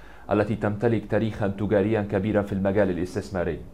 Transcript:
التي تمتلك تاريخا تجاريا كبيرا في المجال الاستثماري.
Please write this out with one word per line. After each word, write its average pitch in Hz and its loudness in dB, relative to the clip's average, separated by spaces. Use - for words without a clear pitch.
التي 104 2
تمتلك 107 0
تاريخا 107 0
تجاريا 104 2
كبيرا 101 0
في 101 -2
المجال 98 2
الاستثماري. 85 -2